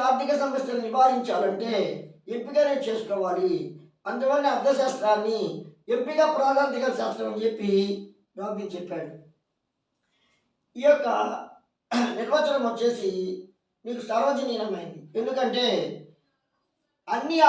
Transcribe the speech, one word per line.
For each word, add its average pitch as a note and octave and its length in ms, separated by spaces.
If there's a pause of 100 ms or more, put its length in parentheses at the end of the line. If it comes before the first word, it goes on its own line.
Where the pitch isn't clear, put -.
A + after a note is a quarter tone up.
ఆర్థిక C4 260 (120)
సమస్యలు C4 440
నివారించాలంటే A3+ 840 (640)
ఎంపికనే C#4 380 (140)
చేసుకోవాలి. F#3 680 (560)
అందువల్ల C4+ 360 (100)
అర్థశాస్త్రాన్ని A3 840 (540)
ఎంపిక D4+ 280 (140)
ప్రాధాన్యత C4+ 480
గల B3 160
శాస్త్రం A3 320
అని G#3+ 120
చెప్పి G#3+ 280 (680)
రాబిన్స్ G3 360
చెప్పాడు. E3 360 (1600)
ఈ B3 100
యొక్క D4 220 (1120)
నిర్వచనం C#4 500
వచ్చేసి G#3+ 420 (760)
నీకు A#3 240
సార్వజనీనమైంది. A3+ 880 (200)
ఎందుకంటే B3 460 (1400)
అన్ని C#4+ 300 (120)